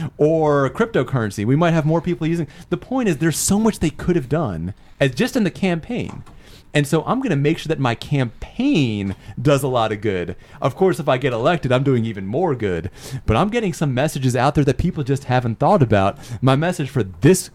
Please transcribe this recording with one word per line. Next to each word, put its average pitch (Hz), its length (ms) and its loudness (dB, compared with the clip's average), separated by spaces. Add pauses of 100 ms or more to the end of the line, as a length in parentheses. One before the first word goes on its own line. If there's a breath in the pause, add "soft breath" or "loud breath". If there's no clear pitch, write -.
(180 loud breath)
Or 147 540 2
cryptocurrency. 123 720 -2
We 131 100 2
might 165 200 2
have 156 100 2
more 160 160 0
people 170 240 -4
using. 165 220 -2 (240 loud breath)
The 175 60 -2
point 254 300 -2
is, 165 100 0
there's 160 200 0
so 196 220 0
much 226 180 2
they 170 140 0
could - 240 -2
have 131 140 -4
done 98 440 -2 (260 soft breath)
as 139 120 2
just - 240 -2
in 226 80 2
the 170 80 0
campaign. 175 720 -4 (500 loud breath)
And 147 140 2
so 160 180 2
I'm 226 160 0
gonna 226 140 0
make 147 240 0
sure - 80 -12
that 156 100 -2
my 127 160 0
campaign 127 1200 -2 (240 loud breath)
does 135 220 2
a 143 60 -2
lot 113 240 0
of 107 100 -6
good. 92 340 -2 (240 loud breath)
Of 135 160 -2
course, 185 240 2
if 147 80 -8
I 131 120 2
get 123 140 -2
elected, 135 380 0
I'm 131 120 4
doing 127 220 2
even 101 200 -6
more 143 300 -2
good. 95 340 -2 (380 loud breath)
But 113 100 4
I'm 190 120 2
getting 214 240 -2
some 143 200 -2
messages 131 420 0
out 131 200 2
there 147 80 4
that 135 160 2
people 156 240 -2
just 131 220 -2
haven't 123 340 0
thought 165 240 4
about. 101 340 4 (240 loud breath)
My 135 140 4
message 160 340 -2
for 120 140 0
this 127 520 2